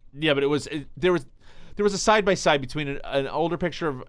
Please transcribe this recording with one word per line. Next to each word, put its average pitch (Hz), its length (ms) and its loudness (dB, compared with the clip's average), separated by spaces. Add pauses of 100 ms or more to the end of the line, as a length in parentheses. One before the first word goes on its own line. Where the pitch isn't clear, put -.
(140)
Yeah, 151 220 2
but 139 80 2
it 139 40 2
was, 147 200 0
it, 147 200 -8 (100)
there 180 160 4
was, 160 120 0 (500)
there 208 80 0
was 202 100 4
a 190 40 -4
side-by-side 185 640 4
between 143 260 -6
an, 139 180 -6
an 135 220 -2
older 160 300 -2
picture 170 300 -4
of 127 220 -4